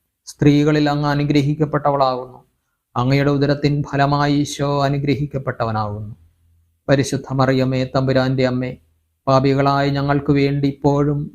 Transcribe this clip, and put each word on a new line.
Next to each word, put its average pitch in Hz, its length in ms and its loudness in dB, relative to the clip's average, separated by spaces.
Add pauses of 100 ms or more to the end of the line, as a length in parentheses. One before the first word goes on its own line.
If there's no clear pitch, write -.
(280)
സ്ത്രീകളിൽ 147 640 2
അങ്ങ് 147 200 0
അനുഗ്രഹിക്കപ്പെട്ടവളാകുന്നു. 143 1300 0 (560)
അങ്ങയുടെ 139 360 2
ഉദരത്തിൻ 143 520 2
ഫലമായി 143 520 0
ഈശോ 143 340 -2 (140)
അനുഗ്രഹിക്കപ്പെട്ടവനാകുന്നു. 127 1300 -4 (760)
പരിശുദ്ധ 135 460 0
മറിയമേ, 131 500 0
തമ്പുരാന്റെ 131 640 0
അമ്മേ, 127 240 -4 (560)
പാപികളായ 139 640 2
ഞങ്ങൾക്ക് 143 420 0
വേണ്ടി 139 360 0
ഇപ്പോഴും 143 520 0 (160)